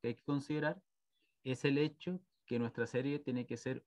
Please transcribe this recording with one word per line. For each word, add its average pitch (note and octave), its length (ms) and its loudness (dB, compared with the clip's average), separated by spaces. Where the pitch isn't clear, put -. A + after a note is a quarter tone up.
que A#2 80 -2
hay A#2 60 -2
que - 100 -14
considerar D3+ 560 0
es C3 220 -2
el C#3+ 140 6
hecho D#3 420 0
que A#2+ 160 0
nuestra A#2+ 260 0
serie C#3 320 0
tiene B2 260 -2
que A#2+ 120 -4
ser B2+ 300 -4